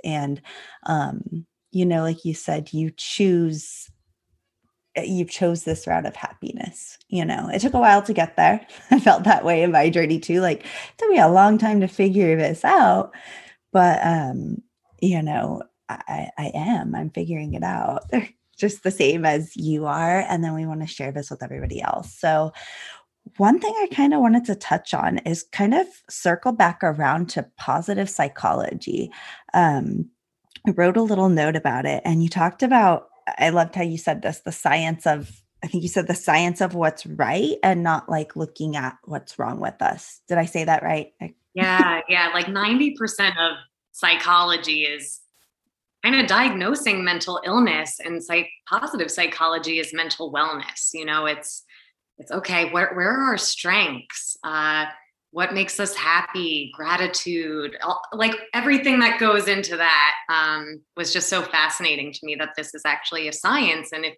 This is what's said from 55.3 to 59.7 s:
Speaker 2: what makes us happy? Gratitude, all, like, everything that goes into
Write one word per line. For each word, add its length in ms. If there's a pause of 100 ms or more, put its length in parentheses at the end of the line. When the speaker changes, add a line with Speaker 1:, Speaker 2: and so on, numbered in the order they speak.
Speaker 2:
what 220
makes 240
us 160
happy? 800
Gratitude, 1120
all, 180 (120)
like, 200 (200)
everything 480
that 180
goes 300
into 260